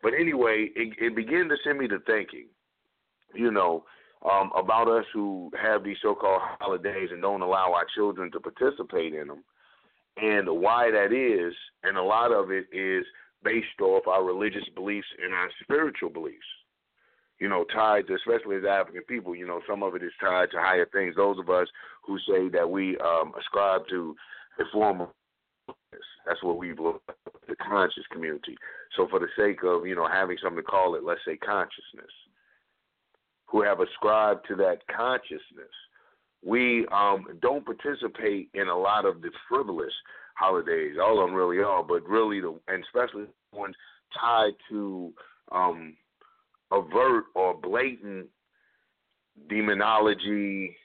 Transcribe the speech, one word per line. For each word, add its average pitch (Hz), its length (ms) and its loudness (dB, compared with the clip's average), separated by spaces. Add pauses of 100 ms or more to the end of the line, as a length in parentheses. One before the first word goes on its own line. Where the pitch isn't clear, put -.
But 110 100 2
anyway, 123 640 2
it, 113 220 -4
it 113 180 0
began 151 320 0
to 147 160 2
send 147 140 0
me 131 100 -2
to 101 120 -2
thinking, 92 460 -2 (880)
you 117 160 2
know, 90 340 2 (460)
um, 98 240 4
about 110 340 4
us 113 260 2
who 98 440 -4
have 107 240 0
these 98 200 -8
so-called 98 400 2 (180)
holidays 95 500 -4
and 87 120 -10
don't 98 180 0
allow 92 320 2
our 85 220 0
children 95 380 0
to 82 80 -6
participate 90 760 -2
in 76 140 -8
them, 73 140 -14 (760)
and 107 300 2
why 107 440 4
that 104 220 4
is, 107 420 2 (300)
and 98 120 0
a 92 60 0
lot 110 280 4
of 98 200 2
it 95 220 -2
is 92 340 -2 (360)
based 110 380 -2
off 95 260 4
our 95 160 4
religious 95 520 -2
beliefs 101 320 -6 (160)
and 90 100 -4
our 90 160 -4 (140)
spiritual 143 480 -2
beliefs, 80 280 -10 (1000)
you 101 100 -2
know, 92 240 2
tied 107 360 4
to, 95 60 -2
especially 110 420 -2
as 95 120 -4
African 92 360 0
people, 95 300 -8
you 87 120 -12
know, 87 200 -6
some 101 160 -4
of 95 120 -2
it 87 80 -6
is 87 180 -8
tied 92 300 2
to 90 80 -4
higher 90 280 4
things. 92 300 -2
Those 98 220 4
of 87 100 -8
us 90 200 4 (340)
who 98 160 -6
say 92 320 0
that 87 180 2
we, 92 300 -2
um, 82 400 0
ascribe 98 500 2
to 85 260 -6 (440)
a - 120 0
form 104 300 2
of, 87 80 -6 (1160)
that's 85 160 -2
what 87 160 0
we 90 140 -8
believe, 80 240 -2 (520)
the 90 80 -6
conscious 98 560 0
community. 78 440 -8 (400)
So 92 120 2
for 92 120 0
the - 80 -4 (100)
sake 104 260 2
of, 87 220 2
you 92 80 -4
know, 85 120 -2
having 90 360 0
something 85 200 -4
to - 60 -10
call 92 280 2
it, 73 80 -4
let's 85 220 -2
say 80 100 -4
consciousness, - 760 -6 (1300)
who 107 160 4
have 98 180 2
ascribed 107 680 2
to 98 80 -4
that 92 220 2 (160)
consciousness, 113 760 -6 (720)
we, 117 480 2
um, 98 340 2 (160)
don't 139 240 0
participate 113 880 -4
in 98 140 -2
a 90 100 0
lot 101 260 2
of 90 160 0
the 85 100 -10 (180)
frivolous 98 440 -2 (440)
holidays. 82 680 0
All 107 180 4
of 92 80 2
them 92 80 -2
really 90 220 2
are, 98 240 2
but 82 260 -2
really, 107 320 2
the, 82 180 -6 (100)
and 92 160 -4
especially 117 420 -2 (260)
ones 101 220 -10 (440)
tied 117 340 4 (180)
to, 95 420 -6 (400)
um, 82 440 -2 (760)
overt 101 540 2 (100)
or 92 200 2
blatant 101 760 -6 (1200)
demonology 104 1400 0